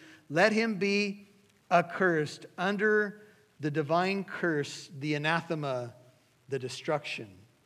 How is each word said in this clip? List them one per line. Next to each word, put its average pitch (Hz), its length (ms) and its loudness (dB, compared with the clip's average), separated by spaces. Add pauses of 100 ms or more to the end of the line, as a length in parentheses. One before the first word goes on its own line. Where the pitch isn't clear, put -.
(300)
let 180 220 6
him 220 240 0
be 202 540 -2 (420)
accursed." 170 760 2 (100)
Under 202 640 0 (420)
the 151 80 -2
divine 175 540 0
curse, - 760 -4
the 151 140 -2
anathema, 147 800 -2 (560)
the 135 100 -2
destruction 127 720 -4 (360)